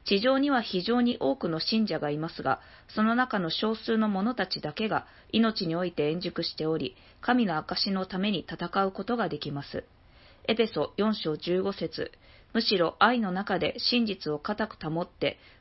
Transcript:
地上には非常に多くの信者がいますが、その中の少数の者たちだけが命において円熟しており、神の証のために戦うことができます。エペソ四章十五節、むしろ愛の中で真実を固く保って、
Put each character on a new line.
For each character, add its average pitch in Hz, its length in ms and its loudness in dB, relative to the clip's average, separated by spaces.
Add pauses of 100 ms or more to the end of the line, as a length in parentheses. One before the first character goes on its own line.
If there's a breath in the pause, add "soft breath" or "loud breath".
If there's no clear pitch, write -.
地 196 140 4
上 262 160 4
に 277 120 4
は 254 120 4
非 180 220 -2
常 240 180 2
に 240 180 2
多 269 160 2
く 214 140 -2
の 160 100 0
信 220 260 2
者 160 140 -2
が 147 100 -2
い 147 80 -2
ま 160 120 -4
す - 120 -10
が、 135 200 0 (260 loud breath)
そ 214 160 0
の 226 100 4
中 247 260 0
の 170 100 0
少 220 260 -2
数 220 220 -2
の 220 100 4
者 208 280 0
た 185 120 -2
ち - 140 -8
だ 151 100 -4
け 220 160 -4
が 170 180 -2 (280 loud breath)
命 220 340 2
に 165 80 0
お 180 80 0
い 175 80 -2
て 147 200 0
円 175 100 -4
熟 170 220 -4
し - 120 -8
て 156 100 -4
お 160 120 0
り、 - 180 -6 (240 loud breath)
神 247 260 4
の 165 120 0
証 185 340 -4
の 190 140 -2
た 190 120 -6
め 208 140 0
に - 180 -4
戦 180 360 -2
う 190 80 -2
こ 196 100 -8
と 240 140 -2
が 208 100 0
で 151 100 -4
き 147 140 -8
ま 139 120 -6
す。 - 200 -8 (640 soft breath)
エ 226 80 2
ペ 226 120 2
ソ 160 280 -2
四 214 180 2
章 160 220 -2
十 180 260 0
五 196 120 -2
節、 - 400 -6 (400 loud breath)
む 233 80 2
し 220 160 2
ろ 165 220 2
愛 233 200 6
の 190 140 0
中 196 260 -2
で - 200 0
真 240 260 2
実 190 260 -4
を 151 80 -2
固 214 300 -4
く - 200 -8
保 165 120 -2
っ - 80 -6
て、 - 280 -4 (240 loud breath)